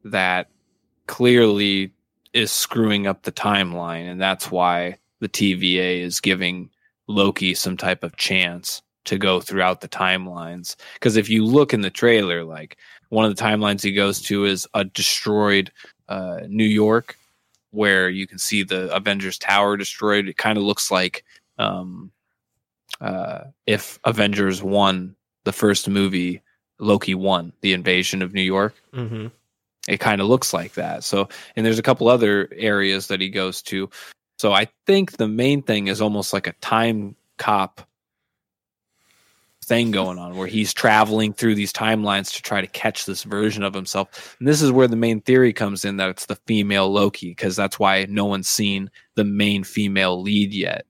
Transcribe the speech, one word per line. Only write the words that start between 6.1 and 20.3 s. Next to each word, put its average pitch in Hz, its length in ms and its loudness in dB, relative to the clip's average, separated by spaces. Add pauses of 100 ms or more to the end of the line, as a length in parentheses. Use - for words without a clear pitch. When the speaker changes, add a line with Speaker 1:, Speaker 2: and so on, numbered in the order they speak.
Speaker 1:
giving 90 500 -2 (380)
Loki 98 460 2
some 90 240 -4
type 92 260 -4
of 82 140 -12
chance 90 640 -2 (220)
to 98 160 -4
go 95 200 2
throughout 92 420 0
the - 60 -14
timelines. 90 880 -6 (240)
'Cause 107 180 2
if 104 120 0
you 110 160 4
look 143 260 4
in 107 100 0
the 95 100 -2
trailer, 98 520 2
like, 80 340 -16 (320)
one 110 160 2
of 101 100 0
the - 60 -8
timelines 104 420 0
he 101 100 -2
goes 98 300 0
to 101 220 0
is 95 280 -2
a 101 100 0
destroyed, 101 880 0 (380)
uh, 92 380 -8
New 107 180 0
York, 107 500 2 (540)
where 98 400 2
you 95 160 -4
can 92 140 -20
see 101 240 -2
the 92 300 -4
Avengers 98 440 -2
Tower 101 400 2
destroyed. 101 500 -2
It 95 120 -8